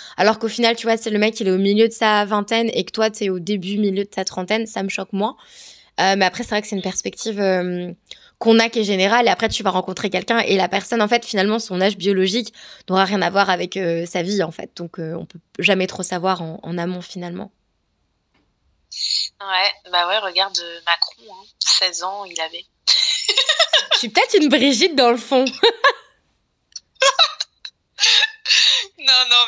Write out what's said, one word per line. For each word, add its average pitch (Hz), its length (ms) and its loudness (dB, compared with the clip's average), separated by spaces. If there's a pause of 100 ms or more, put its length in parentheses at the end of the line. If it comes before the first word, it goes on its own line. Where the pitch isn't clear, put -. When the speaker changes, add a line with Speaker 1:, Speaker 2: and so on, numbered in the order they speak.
(160)
Speaker 1:
alors 214 240 2
qu'au 226 80 -4
final, 233 280 2
tu 226 120 -4
vois, 226 80 4
si 220 140 -6
le 208 100 0
mec, 220 200 0
il 202 80 0
est 190 40 4
au 185 60 2
milieu 202 300 4
de 220 60 -4
sa 214 300 2
vingtaine 214 500 0
et 185 120 -2
que - 60 -16
toi, 220 180 0
t'es 214 200 -4
au 185 100 -2
début, 190 380 -4
milieu 202 280 0
de 202 40 -20
ta - 140 -6
trentaine, 214 440 -4
ça 202 160 -6
me 196 60 -6
choque 190 220 -8
moins. 202 240 -2 (640)
Euh, 190 160 4
mais 196 100 4
après, 180 180 -2
c'est - 80 -6
vrai 208 100 0
que 208 60 -14
c'est - 80 -6
une 190 60 -4
perspective, 202 600 -6
euh, 180 500 0 (460)
qu'on 226 220 6
a 226 100 2
qui 226 100 -2
est 214 60 0
générale. 202 420 2
Et - 20 4
après, 196 200 0
tu - 140 -6
vas 196 80 0
rencontrer 185 380 -4
quelqu'un 226 300 0
et 196 160 2
la 185 140 2
personne, 208 320 -2
en 208 80 2
fait, 233 160 2
finalement, 214 340 0
son 185 220 -4
âge 196 160 2
biologique 190 560 0 (340)
n'aura 190 160 4
rien 190 180 0
à 170 80 2
voir 196 200 2
avec, 180 260 -2
euh, 170 300 -2
sa 175 160 -4
vie, 190 220 0
en 165 80 -4
fait. - 260 -16
Donc, 170 200 -12
euh, 165 220 -8
on 165 60 -10
peut - 140 -20 (180)
jamais 185 300 0
trop - 160 -8
savoir 180 380 -2
en, 160 220 -10
en 170 140 -6
amont, 180 240 -4
finalement. 175 500 -12 (1900)
Speaker 2:
Ouais, 190 500 -2
bah 175 160 0
ouais, 196 120 0
regarde, 190 400 -2
euh, 170 260 -12
Macron, 185 480 -4
hein, 190 120 -20 (140)
seize 175 440 0
ans, 196 220 -8
il 175 140 -10
avait. 160 260 -8 (220)
<laughs> - 1080 0
Speaker 1:
Je - 40 0
suis 233 120 -4
peut-être 440 260 2
une 302 140 4
Brigitte 277 460 4
dans 247 160 6
le 247 60 2
fond. 254 280 2
<laughs> 247 80 -4 (3500)
Speaker 2:
Non, 262 300 2
non, 240 180 4